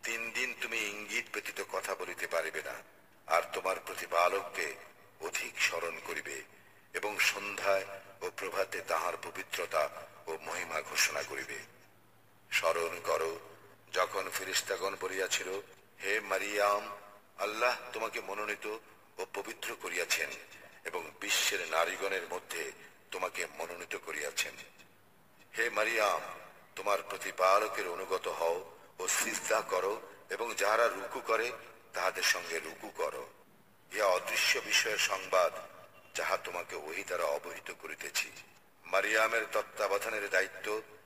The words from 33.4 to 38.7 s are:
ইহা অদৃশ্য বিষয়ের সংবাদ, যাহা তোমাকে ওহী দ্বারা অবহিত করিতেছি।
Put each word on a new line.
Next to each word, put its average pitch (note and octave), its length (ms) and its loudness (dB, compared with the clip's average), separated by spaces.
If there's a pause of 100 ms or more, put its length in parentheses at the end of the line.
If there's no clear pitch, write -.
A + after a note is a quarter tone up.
ইহা G#2+ 140 2
অদৃশ্য - 540 4
বিষয়ের G#2+ 380 2
সংবাদ, F#2 560 4 (640)
যাহা F2 220 2
তোমাকে F2+ 380 -6
ওহী D#2+ 280 -6
দ্বারা F2 200 0
অবহিত D2 480 -2
করিতেছি। - 600 -4 (540)